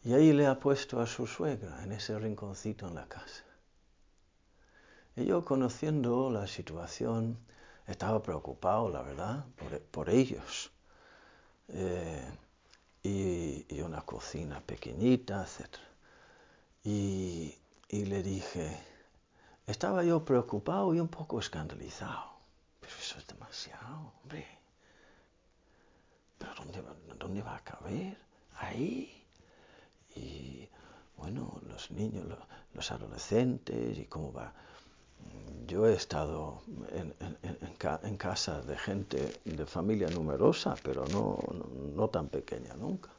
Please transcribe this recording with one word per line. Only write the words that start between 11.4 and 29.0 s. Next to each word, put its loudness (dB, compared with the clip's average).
Eh, -2
y, 0
y -4
una -4
cocina -6
pequeñita, 2
etcétera. -12
Y, 0
y 0
le 0
dije, -2
estaba 2
yo 6
preocupado 4
y 6
un 4
poco -4
escandalizado. -6
Pero -16
eso -8
es -16
demasiado, -12
hombre. -10
¿Pero -10
dónde -10
va, -12
dónde -4
va -6
a -10
caber? -6
Ahí. -4